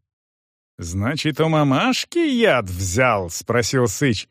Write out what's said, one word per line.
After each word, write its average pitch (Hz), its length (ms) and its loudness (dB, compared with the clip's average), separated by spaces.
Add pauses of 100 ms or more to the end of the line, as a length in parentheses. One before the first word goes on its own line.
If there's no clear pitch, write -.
(800)
«Значит, 107 640 -4
у 160 80 2
мамашки 156 720 0
яд 226 480 2
взял?» — 95 640 0
спросил 120 580 0
Сыч. 117 420 -2